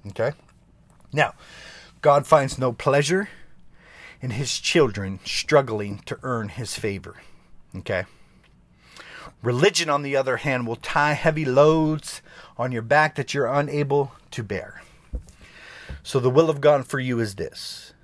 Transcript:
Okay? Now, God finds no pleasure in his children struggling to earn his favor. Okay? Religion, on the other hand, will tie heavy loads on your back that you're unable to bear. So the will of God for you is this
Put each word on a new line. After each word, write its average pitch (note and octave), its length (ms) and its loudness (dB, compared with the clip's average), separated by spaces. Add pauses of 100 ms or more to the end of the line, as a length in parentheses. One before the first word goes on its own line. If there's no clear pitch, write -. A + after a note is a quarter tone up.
Okay? A2+ 240 -4 (800)
Now, C#3 200 0 (680)
God C#3+ 260 6
finds C#3 300 4
no B2+ 160 0
pleasure D3 560 0 (920)
in B2 100 -6
his G#2 280 -4
children G2+ 640 0
struggling G#2+ 800 0
to - 180 -10
earn A#2 260 -4
his A2 260 -10
favor. G2 400 -6 (600)
Okay? F#2+ 280 -4 (1400)
Religion, D3+ 480 2
on C#3+ 120 2
the C#3 140 -4
other C3 220 0
hand, B2+ 280 -2
will A#2 100 -4
tie D3 380 0
heavy D3+ 320 0
loads D#3 760 4 (360)
on B2+ 140 -4
your A#2 100 -4
back D3 340 2
that - 180 -6
you're C#3+ 120 0
unable C#3+ 680 0 (200)
to A#2+ 120 -8
bear. G2 380 -8 (1200)
So - 180 -2
the B2+ 100 2
will D#3+ 200 4
of C#3+ 120 -2
God D3 260 4
for C#3 120 -6
you B2+ 200 -2
is G#2 160 -4
this - 580 -12 (100)